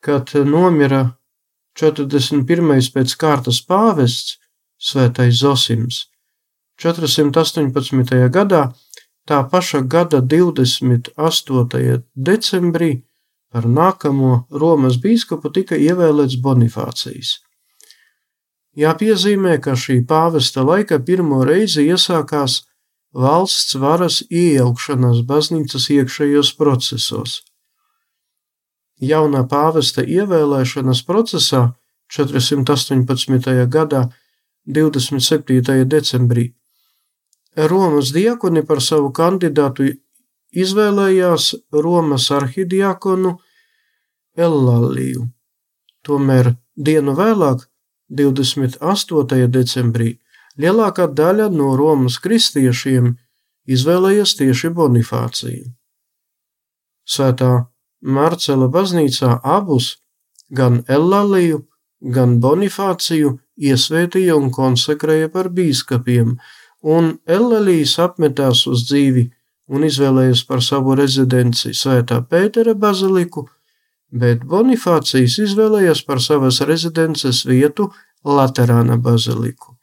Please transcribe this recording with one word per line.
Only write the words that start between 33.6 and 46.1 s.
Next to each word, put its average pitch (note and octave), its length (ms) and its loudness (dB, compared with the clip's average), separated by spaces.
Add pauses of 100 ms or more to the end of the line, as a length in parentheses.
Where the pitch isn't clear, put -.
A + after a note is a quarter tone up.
gadā, D3 400 0 (600)
divdesmit C#3+ 580 -2
septītajā C3 640 0
decembrī, B2 600 0 (1080)
Romas D#3 560 0
diakoni F3+ 500 0
par D3+ 180 -2
savu C#3+ 300 0
kandidātu D3+ 800 0 (640)
izvēlējās F#3+ 1000 0 (180)
Romas D3+ 600 0
arhidiakonu F#3 1080 -2 (1000)
Ellaliju. B2 880 0 (800)
Tomēr C3+ 480 2 (220)